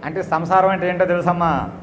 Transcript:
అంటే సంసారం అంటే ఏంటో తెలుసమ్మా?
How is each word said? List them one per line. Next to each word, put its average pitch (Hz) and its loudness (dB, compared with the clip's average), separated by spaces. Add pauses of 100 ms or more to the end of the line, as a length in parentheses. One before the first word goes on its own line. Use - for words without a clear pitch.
అంటే 165 -6
సంసారం 185 2
అంటే 180 0
ఏంటో 180 2
తెలుసమ్మా? 170 0 (140)